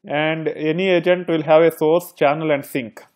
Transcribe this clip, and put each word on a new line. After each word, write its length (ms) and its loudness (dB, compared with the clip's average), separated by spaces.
And 440 -4
any 400 -2
agent 400 0
will 160 -2
have 180 6
a 80 4
source, 400 0
channel, 400 -2
and 140 -2
sink. 360 -8